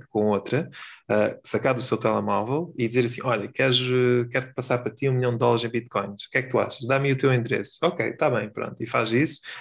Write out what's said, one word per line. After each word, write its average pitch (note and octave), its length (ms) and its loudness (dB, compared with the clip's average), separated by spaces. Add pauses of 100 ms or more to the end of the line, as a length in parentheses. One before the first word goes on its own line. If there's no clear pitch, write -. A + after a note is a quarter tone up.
(100)
com G#2+ 160 2
outra, B2 420 0 (400)
ah, G#2+ 340 2
sacar C3 320 0
do A2+ 80 -2
seu - 160 0
telemóvel G#2+ 800 0
e A#2+ 100 0
dizer B2 180 2
assim, - 180 -6
"Olha, A2 260 -2
queres, C3 300 2
eh, B2 500 2
quero-te C3 240 -4
passar B2 240 -2
para A#2 160 -6
ti C3+ 140 -2
um C3 60 2
milhão B2+ 180 2
de A#2 60 -2
dólares A#2+ 260 4
em A#2 40 -4
bitcoins, G#2+ 560 -4
o - 60 -18
que - 80 -2
é C3 40 0
que C3 80 -12
tu A#2+ 100 2
achas? G#2+ 260 -4
Dá-me C#3 260 2
o C3 40 2
teu C3+ 160 4
endereço." A2+ 500 0
Ok, D#3+ 340 0
tá D3+ 140 2
bem, G#2+ 200 -2
pronto, - 320 -8
e A2 40 -6
faz A2+ 260 0
isso, C#3+ 280 2 (200)